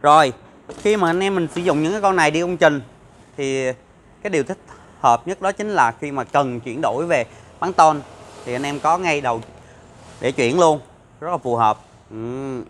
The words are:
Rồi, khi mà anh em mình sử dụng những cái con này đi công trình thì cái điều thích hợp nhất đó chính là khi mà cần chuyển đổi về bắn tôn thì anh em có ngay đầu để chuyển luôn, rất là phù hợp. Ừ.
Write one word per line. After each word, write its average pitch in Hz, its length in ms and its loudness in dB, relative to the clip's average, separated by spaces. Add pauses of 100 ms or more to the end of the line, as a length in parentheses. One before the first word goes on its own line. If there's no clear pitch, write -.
Rồi, 147 320 6 (480)
khi 214 160 0
mà 175 120 2
anh 170 100 0
em 196 160 -2
mình 170 200 0
sử 175 60 -4
dụng 156 220 0
những 160 80 0
cái 208 100 -4
con 196 140 2
này 156 160 4
đi 160 100 -2
công 175 160 -4
trình 151 240 2 (560)
thì 135 340 -4 (520)
cái 208 60 -6
điều 156 140 0
thích 180 140 -8 (440)
hợp 120 260 2
nhất 190 140 -8
đó 190 100 -2
chính 208 180 -6
là 139 220 2
khi 143 200 -10
mà 135 120 -6
cần 131 360 -2
chuyển 123 220 -10
đổi 135 240 -2
về 147 200 0 (340)
bắn 170 140 -4
tôn 156 280 4 (440)
thì 123 80 -6
anh 131 100 -6
em 143 160 -6
có 160 180 0
ngay 165 240 -2
đầu 120 200 -2 (800)
để 127 100 -2
chuyển 131 280 0
luôn, 156 200 4 (400)
rất 165 120 -8
là 170 60 -4
phù 123 180 -4
hợp. 110 220 2 (340)
Ừ. 123 580 -10